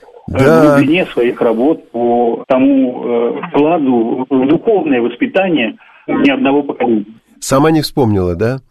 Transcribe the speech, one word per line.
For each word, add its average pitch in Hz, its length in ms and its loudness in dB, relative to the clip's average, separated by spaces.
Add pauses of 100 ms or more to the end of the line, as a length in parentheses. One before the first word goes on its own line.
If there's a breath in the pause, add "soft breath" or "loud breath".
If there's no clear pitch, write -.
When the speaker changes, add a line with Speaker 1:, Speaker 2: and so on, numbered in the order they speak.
(380)
Speaker 1:
Да. 151 380 4
Speaker 2:
глубине 151 300 2
своих 120 360 -2
работ, 117 480 0
по 120 580 -2
тому, 131 560 2
э, 120 360 -2 (100)
вкладу 131 800 0
в 131 180 2
духовное 156 540 0
воспитание 139 720 -2 (340 soft breath)
ни 135 220 0
одного 135 320 0
поколения. 117 420 -2 (360)
Speaker 1:
Сама 143 300 0
не 156 120 2
вспомнила, 101 520 0
да? 113 220 -2 (140)